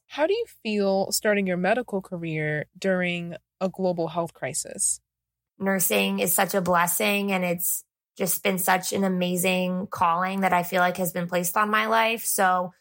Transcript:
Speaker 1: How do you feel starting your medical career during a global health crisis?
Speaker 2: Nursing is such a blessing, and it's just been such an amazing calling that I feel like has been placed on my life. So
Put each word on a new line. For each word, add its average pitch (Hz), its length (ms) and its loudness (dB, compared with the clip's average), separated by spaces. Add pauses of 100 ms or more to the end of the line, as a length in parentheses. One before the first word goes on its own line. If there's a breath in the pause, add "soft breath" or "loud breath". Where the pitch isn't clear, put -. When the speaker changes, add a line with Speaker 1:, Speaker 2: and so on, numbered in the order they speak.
Speaker 1:
How 294 200 0
do 370 60 4
you 466 140 0 (160)
feel 196 500 0
starting 202 340 2
your 180 120 0
medical 202 420 0
career 156 640 -4 (120)
during 175 600 -2 (240)
a 190 80 0
global 175 400 -2
health 170 240 -4
crisis? - 680 -4 (580)
Speaker 2:
Nursing 196 600 0
is 190 160 0
such 190 200 0
a 196 80 2
blessing, 196 680 2
and 185 140 0
it's 175 400 -2 (320)
just - 260 -2
been 190 160 0
such 185 360 0
an 196 100 0
amazing 180 840 0
calling 185 500 0
that 185 140 2
I 175 80 2
feel 180 180 0
like 180 160 2
has 180 160 -2
been 175 160 -4
placed 180 300 -2
on 208 120 2
my 214 160 0
life. 226 380 0
So 185 560 2